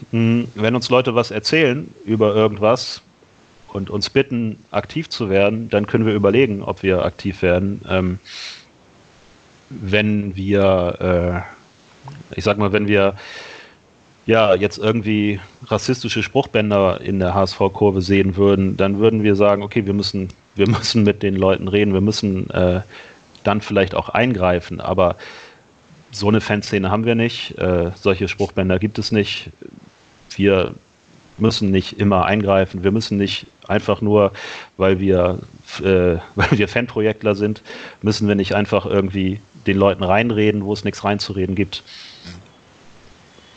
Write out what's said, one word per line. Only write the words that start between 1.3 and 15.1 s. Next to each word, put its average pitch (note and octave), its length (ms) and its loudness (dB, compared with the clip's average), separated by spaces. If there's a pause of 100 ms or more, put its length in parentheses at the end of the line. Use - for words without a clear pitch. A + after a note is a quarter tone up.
erzählen C#3+ 600 0 (120)
über G#2+ 300 2
irgendwas G#2+ 680 0 (680)
und G2 180 -6
uns G2+ 180 -4
bitten, A#2 500 -2 (120)
aktiv - 400 -6
zu A2 180 -4
werden, G#2 400 0
dann G#2+ 180 0
können A2+ 200 0
wir G#2+ 80 2
überlegen, G#2 480 2
ob - 200 -8
wir F#2 220 2
aktiv - 380 -6
werden. F#2+ 460 0
Ähm, F#2 300 -2 (1500)
wenn G#2 680 -2
wir, F#2 1080 0 (920)
äh, - 20 -16
ich - 80 -4
sag G#2 140 2
mal, G2+ 140 0
wenn G#2 160 0
wir G2 260 4 (1120)
ja A2 280 4
jetzt F#2+ 240 0
irgendwie G#2 600 0 (280)